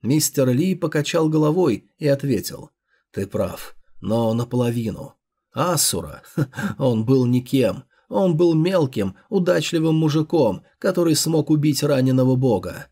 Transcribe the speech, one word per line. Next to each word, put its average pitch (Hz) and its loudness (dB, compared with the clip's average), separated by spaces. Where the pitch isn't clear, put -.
Мистер 135 0
Ли 160 2
покачал 160 -2
головой 156 0
и 151 -2
ответил: 135 -2
«Ты 98 -4
прав, - -6
но 113 0
наполовину. 117 -4
Асура, 147 -4
<laughs> 175 -4
он 120 0
был 127 4
никем, 123 0
он 190 2
был 170 2
мелким, 156 0
удачливым 165 0
мужиком, 156 0
который 175 2
смог 156 0
убить 151 2
раненого 131 2
бога. 104 -2